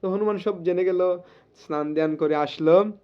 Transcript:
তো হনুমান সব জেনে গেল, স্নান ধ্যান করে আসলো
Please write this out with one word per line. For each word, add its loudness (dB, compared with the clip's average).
তো -4
হনুমান -2
সব -6
জেনে 0
গেল, 0
স্নান -6
ধ্যান 0
করে 0
আসলো 2